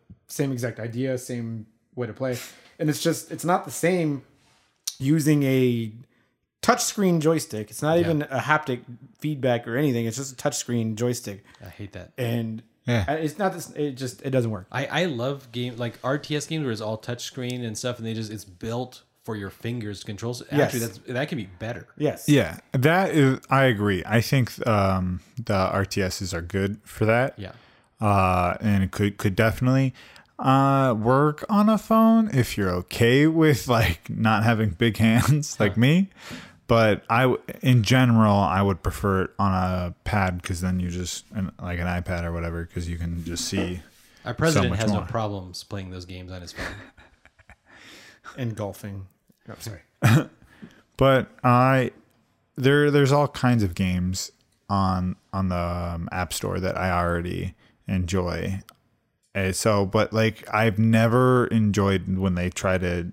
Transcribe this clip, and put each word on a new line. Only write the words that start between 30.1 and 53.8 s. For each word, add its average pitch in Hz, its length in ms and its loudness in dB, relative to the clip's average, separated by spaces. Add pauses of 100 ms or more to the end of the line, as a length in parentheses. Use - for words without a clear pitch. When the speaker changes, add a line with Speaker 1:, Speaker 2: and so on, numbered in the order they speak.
Speaker 3:
uh, 135 580 2
work 135 520 2
on 214 200 4
a 220 100 4
phone 226 580 4
if 120 200 0
you're 95 140 0
okay 120 580 4
with, 156 400 4
like, 107 420 0
not 110 340 2
having 110 260 2
big 113 260 0
hands 117 600 2
like 104 160 2
Speaker 2:
Huh. 110 60 2
Speaker 3:
me. 170 300 4 (560)
But 110 440 4
I, 117 120 4
w-, 127 180 2 (200)
in 123 220 6
general, 113 520 6
I 98 280 2
would 98 200 0
prefer 95 420 0
it - 140 -6
on 98 140 2
a 92 420 -2 (100)
pad 92 380 -2
'cause 87 200 -6
then 90 180 0
you 87 80 -4
just, 87 440 -8
an, 95 280 -6
like 87 180 -6
an 87 80 -4
iPad 87 380 -4
or 85 80 -6
whatever, 85 320 -6
'cause 85 240 -8
you 85 80 -6
can 85 280 -6
just 85 200 -8
see 90 380 -4 (420)
Speaker 2:
Our 117 80 -8
president 147 340 2
Speaker 3:
so - 40 0
much 92 100 -2
Speaker 2:
has 110 100 0
no 98 100 0
Speaker 3:
more. 85 60 -6
Speaker 2:
problems 98 580 -6
playing 95 260 -10
those 90 160 -14
games 90 260 -14
on 92 80 -12
his 87 120 -16
phone. 92 140 -10
Speaker 1:
<laughs> - 1700 -20
And 117 180 -6
golfing. 98 500 -12 (420)
Oh, 107 100 -16
sorry. - 220 -14 (220)
Speaker 3:
<laughs> 120 260 4 (680)
But 135 320 2 (160)
I, 127 460 4 (640)
there, 143 340 4
there's 143 220 4
all 143 160 4
kinds 123 340 2
of 90 120 0
games 92 560 -2 (380)